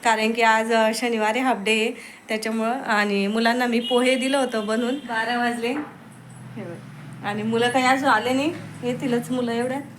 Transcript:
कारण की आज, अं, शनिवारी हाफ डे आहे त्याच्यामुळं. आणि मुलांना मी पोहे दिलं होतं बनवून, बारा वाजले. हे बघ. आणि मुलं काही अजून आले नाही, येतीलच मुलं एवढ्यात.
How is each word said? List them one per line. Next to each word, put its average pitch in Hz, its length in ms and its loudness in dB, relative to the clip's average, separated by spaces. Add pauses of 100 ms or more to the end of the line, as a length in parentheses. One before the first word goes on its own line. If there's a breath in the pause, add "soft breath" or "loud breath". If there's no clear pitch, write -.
कारण 220 280 2
की 233 100 0
आज, 226 320 4
अं, 220 220 4
शनिवारी 226 440 0
हाफ 254 200 2
डे 202 120 0
आहे 220 200 2 (360 loud breath)
त्याच्यामुळं. 226 540 -2
आणि 208 460 0
मुलांना 233 400 2
मी 233 120 2
पोहे 247 360 2
दिलं 269 220 0
होतं 240 300 -2
बनवून, 240 280 0
बारा 240 420 -4
वाजले. 233 320 -2 (840)
हे 208 80 -10
बघ. 170 140 -12 (480)
आणि 208 180 -4
मुलं 226 260 2
काही 254 160 2
अजून 269 240 4
आले 233 240 4
नाही, 285 200 0 (300)
येतीलच 247 480 -2
मुलं 247 200 -2
एवढ्यात. 254 300 -2 (180)